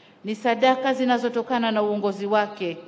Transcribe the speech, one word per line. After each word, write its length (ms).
Ni 100
sadaka 600
zinazotokana 760
na 120
uongozi 440
wake 500